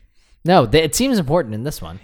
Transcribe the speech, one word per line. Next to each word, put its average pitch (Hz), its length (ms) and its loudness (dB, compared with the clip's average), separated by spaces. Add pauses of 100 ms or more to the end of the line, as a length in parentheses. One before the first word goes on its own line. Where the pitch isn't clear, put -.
(440)
No, 165 220 4
th-, 151 180 2
it 156 120 -4
seems 254 220 0
important 139 380 -2
in 110 80 -8
this 147 180 -8
one. 85 220 -14